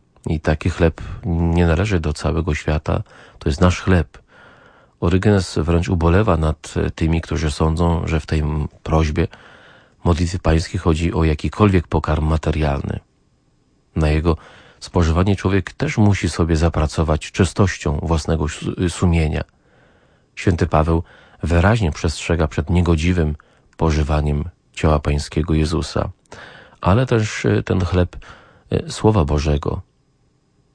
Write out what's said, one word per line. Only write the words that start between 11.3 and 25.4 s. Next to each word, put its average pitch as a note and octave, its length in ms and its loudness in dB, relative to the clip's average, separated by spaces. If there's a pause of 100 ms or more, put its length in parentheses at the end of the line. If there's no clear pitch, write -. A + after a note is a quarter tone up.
pokarm D2+ 380 -2
materialny. D#2 760 -2 (960)
Na D#2 120 2
jego D#2 280 0 (440)
spożywanie F2+ 560 2
człowiek F#2+ 360 -2
też - 260 -4
musi G2+ 300 2
sobie E2 280 0
zapracować D#2 760 0
czystością F2 720 0
własnego D#2+ 460 -2
su-, - 400 -4
sumienia. E2 560 0 (920)
Święty F2 320 0
Paweł D#2+ 360 2 (400)
wyraźnie E2+ 500 2
przestrzega D#2+ 560 -2
przed - 220 -4
niegodziwym E2+ 640 2 (400)
pożywaniem D2+ 680 0 (280)
ciała D#2 260 2
pańskiego D2 560 -2